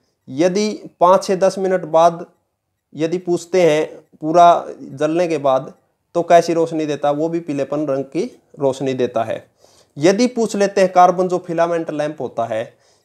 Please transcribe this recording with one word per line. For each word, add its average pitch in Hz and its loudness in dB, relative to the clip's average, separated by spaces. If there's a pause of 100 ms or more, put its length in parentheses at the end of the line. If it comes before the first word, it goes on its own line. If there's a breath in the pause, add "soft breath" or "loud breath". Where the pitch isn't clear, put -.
(280)
यदि 180 0 (300)
पाँच 185 4
से 196 -2
दस 190 0
मिनट 185 -2
बाद 165 2 (720)
यदि 160 -4
पूछते 180 -2
हैं 156 2 (360)
पूरा 165 6 (280)
जलने 156 -2
के 160 -2
बाद 135 -2 (420)
तो 175 -2
कैसी 170 4
रोशनी 160 -2
देता 147 -4
है, 147 2
वो 151 -4
भी 170 -4
पीलेपन 147 -6
रंग 135 -2
की 160 -6 (360)
रोशनी 135 -2
देता 117 -2
है। - -8 (520 soft breath)
यदि 196 2
पूछ 226 -4
लेते 202 0
हैं 185 2
कार्बन 180 4
जो 180 -2
फिलामेंट 170 -4
लैंप 151 -6
होता 117 -6
है, 117 -8 (320)